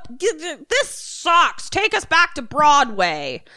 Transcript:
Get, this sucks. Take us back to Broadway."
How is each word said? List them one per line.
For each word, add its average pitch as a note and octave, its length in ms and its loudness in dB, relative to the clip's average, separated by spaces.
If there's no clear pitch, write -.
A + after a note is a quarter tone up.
Get, E4+ 520 -4
this C5 200 0
sucks. - 800 0
Take G4+ 240 0
us G4 120 -2
back F4 300 2
to C#4 60 -4
Broadway." G#3+ 1000 2